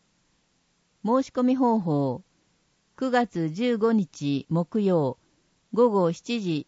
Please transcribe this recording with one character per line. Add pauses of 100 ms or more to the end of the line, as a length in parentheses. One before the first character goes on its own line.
(1040)
申
し
込
み
方
法、 (760)
九
月
十
五
日
木
曜、 (540)
午
後
七
時